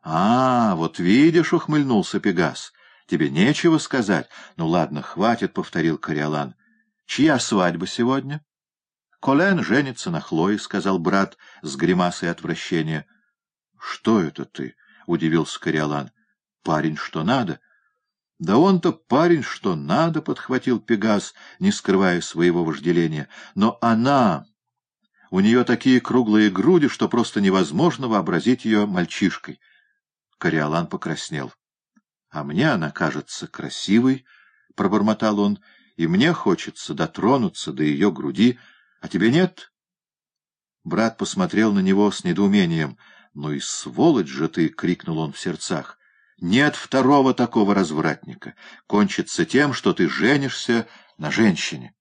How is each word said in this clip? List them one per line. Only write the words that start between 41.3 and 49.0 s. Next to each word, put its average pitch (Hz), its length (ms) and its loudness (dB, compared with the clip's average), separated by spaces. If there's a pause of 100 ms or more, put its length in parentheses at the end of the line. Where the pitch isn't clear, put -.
на 98 60 2
него 98 300 4
с - 140 -10
недоумением. 87 720 0 (380)
«Ну 73 180 -8
и 71 80 -6
сволочь 90 680 0
же 71 200 -4
ты!» — 80 220 0
крикнул 85 480 -4
он 76 140 -6
в - 60 -16
сердцах. - 600 -8 (400)
«Нет 123 360 2
второго 135 600 2
такого 101 400 2
развратника. 78 800 -4 (320)
Кончится - 580 0